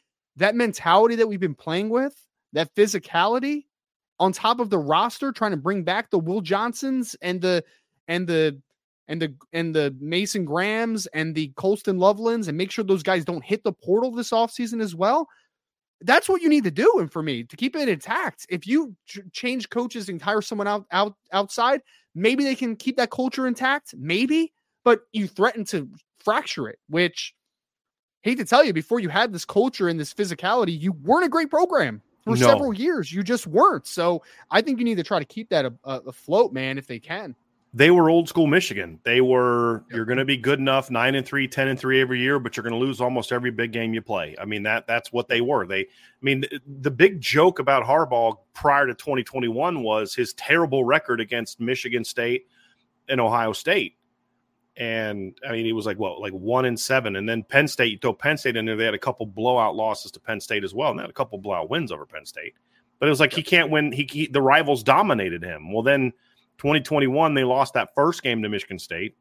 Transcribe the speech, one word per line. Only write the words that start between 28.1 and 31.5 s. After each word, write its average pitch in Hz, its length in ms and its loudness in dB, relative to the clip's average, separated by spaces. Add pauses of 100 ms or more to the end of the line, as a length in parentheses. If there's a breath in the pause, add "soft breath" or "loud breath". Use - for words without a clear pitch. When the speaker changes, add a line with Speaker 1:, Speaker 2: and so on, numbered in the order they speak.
Speaker 1:
hate 247 180 0
to 202 60 -6
tell 262 180 6
you, 302 100 2
before 226 260 -2
you 180 100 -4
had 208 220 0
this 175 140 -10
culture 214 420 0
and 165 120 -2
this 147 160 -8
physicality, 185 640 -2
you 180 140 0
weren't 214 340 2
a - 20 -2
great 320 220 0